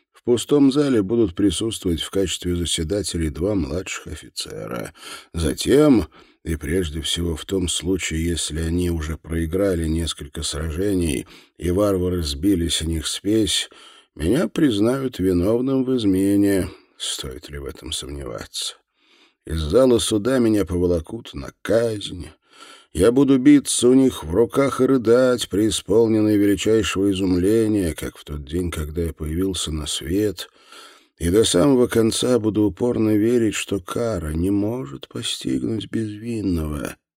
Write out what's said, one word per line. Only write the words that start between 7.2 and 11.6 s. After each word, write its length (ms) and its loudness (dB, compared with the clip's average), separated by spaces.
в 80 -12
том 240 -2
случае, 560 -2
если 360 -4
они 300 0
уже 280 -4
проиграли 680 -2
несколько 560 -4
сражений 840 -2
и 120 -2